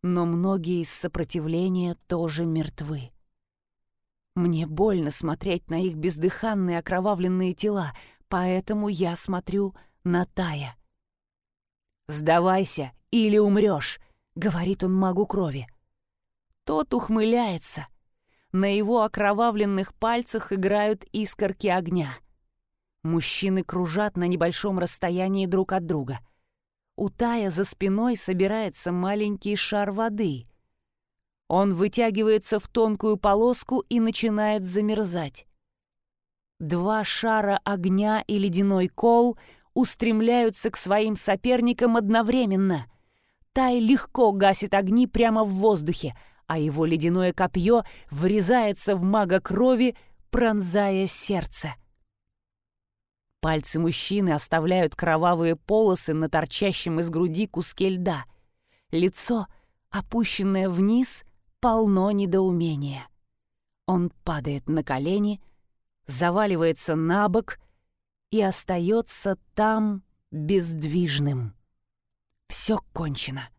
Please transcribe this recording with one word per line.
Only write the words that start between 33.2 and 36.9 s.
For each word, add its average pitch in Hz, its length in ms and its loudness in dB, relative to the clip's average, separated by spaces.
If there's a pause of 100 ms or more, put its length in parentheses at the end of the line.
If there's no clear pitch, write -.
и 240 120 2
начинает 214 640 0
замерзать. 185 840 -2 (1120)
Два 180 460 -2